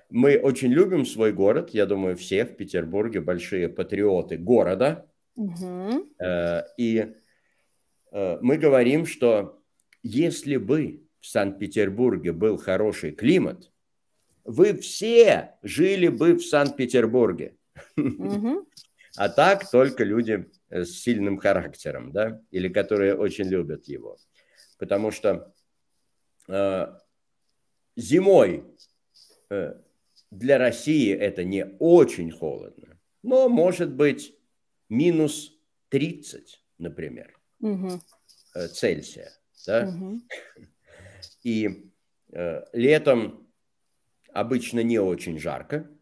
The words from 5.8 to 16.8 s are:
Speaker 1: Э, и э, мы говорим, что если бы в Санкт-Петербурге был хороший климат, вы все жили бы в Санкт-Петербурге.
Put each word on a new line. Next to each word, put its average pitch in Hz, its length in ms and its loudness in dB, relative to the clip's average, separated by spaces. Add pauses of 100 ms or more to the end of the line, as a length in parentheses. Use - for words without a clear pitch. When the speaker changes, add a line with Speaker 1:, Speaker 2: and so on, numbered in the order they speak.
Speaker 1:
Э, 87 440 -2 (140)
и 110 360 -2 (1000)
э, 92 300 -4
мы 156 160 2
говорим, 143 480 4
что 107 560 -2 (420)
если 139 540 -2
бы 135 500 -4 (120)
в - 80 -20
Санкт-Петербурге 98 1080 -2
был 98 240 0
хороший 95 540 -2
климат, 117 600 0 (760)
вы 165 300 4
все 214 880 4
жили 180 460 2
бы 156 260 4
в 170 100 -2
Санкт-Петербурге. 123 1120 0 (600)